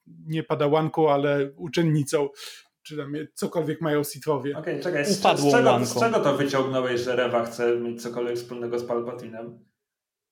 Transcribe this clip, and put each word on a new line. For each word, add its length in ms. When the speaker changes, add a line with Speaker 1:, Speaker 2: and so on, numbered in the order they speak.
Speaker 1:
nie 360
padałanką, 680
ale 440
uczennicą, 760
czy 140
tam 160
cokolwiek 480
mają 220
Sithowie. 540
Speaker 2:
Okej, 240
czekaj, 240
z, 140
Speaker 3:
Upadłą 300
Speaker 2:
z 40
czego, 180
Speaker 3:
łanką. 140
Speaker 2:
z 140
czego 200
to 180
wyciągnąłeś, 640
że 140
Rewa 300
chce 320
mieć 240
cokolwiek 340
wspólnego 440
z 40
Palpatinem? 800